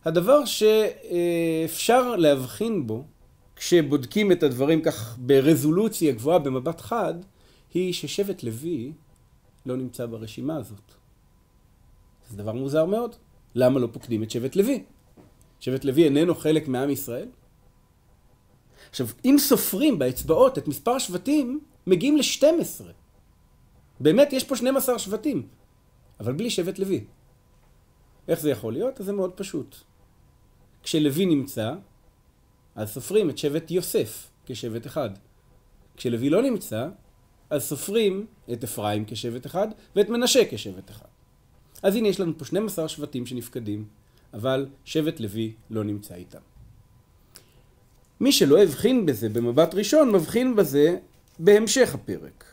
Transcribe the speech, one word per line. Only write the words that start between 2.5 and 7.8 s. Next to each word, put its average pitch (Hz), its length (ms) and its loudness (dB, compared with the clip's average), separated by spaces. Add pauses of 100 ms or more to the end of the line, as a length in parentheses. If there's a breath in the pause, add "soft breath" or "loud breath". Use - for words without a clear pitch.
בו, 110 180 -6 (520)
כשבודקים 160 760 2
את 175 100 2
הדברים 143 400 2
כך - 360 -4
ברזולוציה 147 960 4
גבוהה 135 260 2
במבט 139 420 -4
חד, 185 340 -4 (600 soft breath)
היא 180 180 0